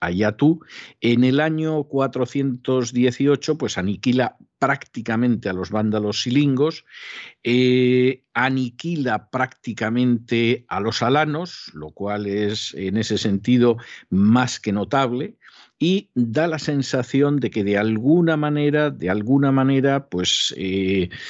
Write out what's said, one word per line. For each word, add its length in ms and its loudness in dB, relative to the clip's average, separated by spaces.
allá 360 0
tú", 240 2
en 220 4
el 160 2
año 440 -2
cuatrocientos 1120 -2
dieciocho, 640 2
pues 200 -4
aniquila 580 0
prácticamente 920 -2
a 20 -4
los 180 -6
vándalos 520 -2
silingos, 640 0
eh, 800 2
aniquila 1000 -2
prácticamente 1400 0
a 120 -4
los 220 -2
alanos, 720 0
lo 160 -14
cual 360 -6
es 480 -2
en 220 -4
ese 220 -2
sentido 580 2
más 520 2
que 120 -2
notable, 640 -2
y 360 0
da 320 0
la 120 -4
sensación 840 0
de 100 -2
que 140 -2
de 120 2
alguna 600 2
manera, 540 0
de 200 -4
alguna 420 2
manera, 560 2
pues, 480 -2
eh, 540 0